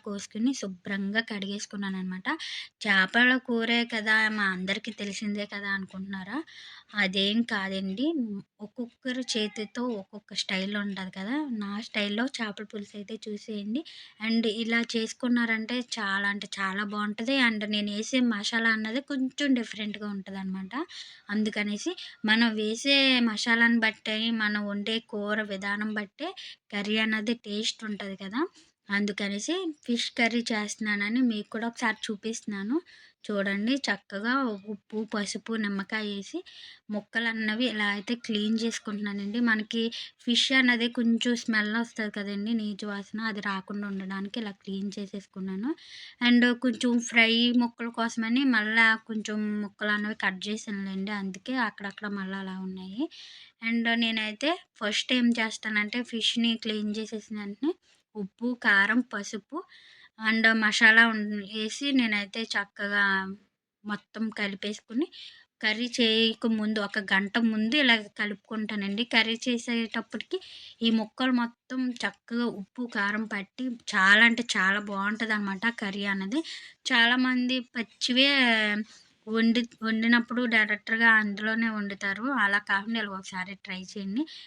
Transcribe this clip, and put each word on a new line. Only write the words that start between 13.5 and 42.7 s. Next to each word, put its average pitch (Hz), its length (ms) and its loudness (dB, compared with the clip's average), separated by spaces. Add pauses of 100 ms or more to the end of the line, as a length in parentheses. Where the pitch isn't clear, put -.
And 226 320 2
ఇలా 226 280 0 (100)
చేసుకున్నారంటే 233 880 0 (140)
చాలా 202 380 -2
అంటే 202 220 -4
చాలా 196 340 -2
బాగుంటది. 214 540 -2
And 220 280 2
నేను 208 240 0
వేసే 220 360 0
మసాలా 226 440 2
అన్నది 220 300 -2
కొంచెం 277 520 -2
డిఫరెంట్‌గా 208 560 -2
ఉంటదన్నమాట. 190 640 -6 (560)
అందుకనేసి 208 640 0 (320)
మనం 226 300 6
వేసే 226 420 2 (220)
మసాలాను 233 600 4
బట్టే, 220 380 0 (140)
మనం 208 340 0
వండే 202 400 -2
కూర 208 380 -4
విధానం 202 500 -4
బట్టే 208 340 -8 (420)
కర్రీ 208 280 0
అన్నది 220 420 0
టేస్ట్ 214 440 -4
ఉంటది 202 340 -8
కదా. 196 240 -6 (480)
అందుకనేసి 202 640 0 (280)
ఫిష్ 233 300 -2
కర్రీ 233 320 2
చేస్తున్నానని 214 800 -2
మీకు 214 260 0
కూడా 226 180 -4
ఒకసారి 233 340 -2
చూపిస్తున్నాను. 214 760 -4 (460)
చూడండి, 202 540 0
చక్కగా 208 540 -4 (340)
ఉప్పు, 214 400 -8
పసుపు, 208 500 -4
నిమ్మకాయ 208 500 -2
వేసి 202 340 -8 (500)
ముక్కలన్నవి 220 800 -2
ఇలా 214 220 0
అయితే 202 260 -4
క్లీన్ 214 420 0
చేసుకుంటున్నానండి. 208 840 -4
మనకి 226 400 0 (380)
ఫిష్ 233 340 2
అన్నది 247 360 4
కొంచెం 233 460 2
స్మెల్ 214 380 0
వస్తది 226 380 -4
కదండి, 202 420 -4
నీచు 208 340 -4